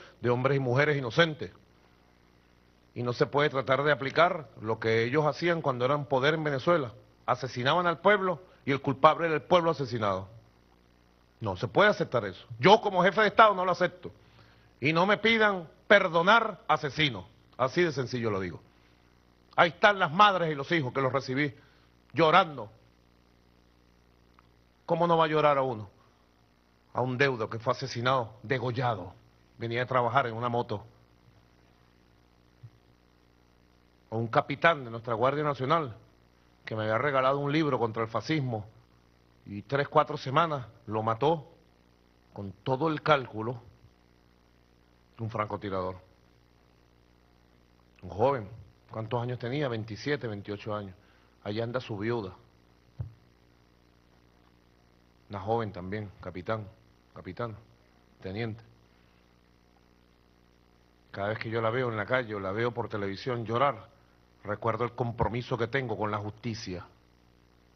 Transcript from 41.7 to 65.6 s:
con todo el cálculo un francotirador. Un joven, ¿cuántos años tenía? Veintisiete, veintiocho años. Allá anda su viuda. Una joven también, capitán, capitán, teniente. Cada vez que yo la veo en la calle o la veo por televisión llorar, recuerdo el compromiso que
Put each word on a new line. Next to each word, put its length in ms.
con 180
todo 260
el 120
cálculo 600
un 120
francotirador. 640
Un 80
joven, 380
¿cuántos 320
años 160
tenía? 300
Veintisiete, 580
veintiocho 480
años. 200
Allá 220
anda 160
su 160
viuda. 380
Una 100
joven 320
también, 380
capitán, 480
capitán, 420
teniente. 420
Cada 160
vez 100
que 100
yo 140
la 80
veo 180
en 80
la 80
calle 300
o 60
la 120
veo 220
por 160
televisión 560
llorar, 440
recuerdo 380
el 80
compromiso 680
que 120